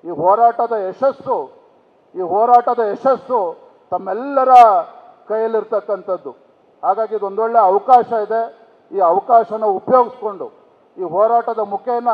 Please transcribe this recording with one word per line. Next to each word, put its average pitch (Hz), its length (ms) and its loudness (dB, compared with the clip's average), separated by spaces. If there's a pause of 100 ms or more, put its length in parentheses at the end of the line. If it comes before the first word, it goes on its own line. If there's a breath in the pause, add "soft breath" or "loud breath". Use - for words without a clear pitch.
ಈ 175 40 -12 (100)
ಹೋರಾಟದ 233 540 2 (120)
ಯಶಸ್ಸು, 240 500 -4 (800)
ಈ - 20 -6 (100)
ಹೋರಾಟದ 240 500 2 (120)
ಯಶಸ್ಸು 247 460 -2 (520)
ತಮ್ಮೆಲ್ಲರ 254 600 0 (760)
ಕೈಯಲ್ಲಿರ್ತಕ್ಕಂಥದ್ದು. 208 1000 -4 (520)
ಹಾಗಾಗಿ 214 360 -2
ಇದೊಂದೊಳ್ಳೆ 220 400 -2 (100)
ಅವಕಾಶ 214 400 2 (160)
ಇದೆ, 220 160 -4 (540)
ಈ 196 40 -4 (120)
ಅವಕಾಶನ 214 540 0 (140)
ಉಪಯೋಗಿಸ್ಕೊಂಡು 208 680 -2 (540)
ಈ - 20 -6 (100)
ಹೋರಾಟದ 226 480 0 (120)
ಮುಖೇನ 240 400 -6